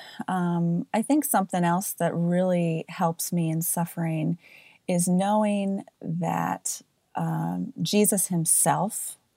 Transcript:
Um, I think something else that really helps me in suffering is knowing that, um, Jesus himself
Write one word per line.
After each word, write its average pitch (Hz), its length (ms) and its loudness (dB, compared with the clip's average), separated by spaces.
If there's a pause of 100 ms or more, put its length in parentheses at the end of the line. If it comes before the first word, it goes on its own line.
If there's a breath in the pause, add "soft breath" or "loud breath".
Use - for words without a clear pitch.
(280 loud breath)
Um, 175 680 0
I 220 80 2
think 285 240 2
something 190 380 2
else 175 300 0
that 170 220 0
really 175 760 2
helps 165 440 -2
me 170 160 2
in 160 120 0
suffering 165 760 -2 (500 loud breath)
is 180 200 0
knowing 196 760 2 (180)
that, 170 800 -4 (340)
um, 165 640 -2
Jesus 202 460 2
himself 165 880 0 (200)